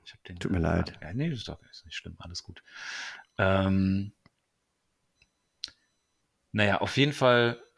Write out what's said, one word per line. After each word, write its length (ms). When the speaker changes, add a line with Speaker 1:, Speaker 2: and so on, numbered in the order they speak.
Speaker 1:
ich 120
hab 100
den 140
Speaker 2:
Tut 120
mir 100
leid. 420
Speaker 1:
Ja, 100
nee, 160
ist 200
doch, 120
ist 140
nicht 120
schlimm, 220
alles 240
gut. 200
Ähm, 760
naja, 280
auf 160
jeden 160
Fall 500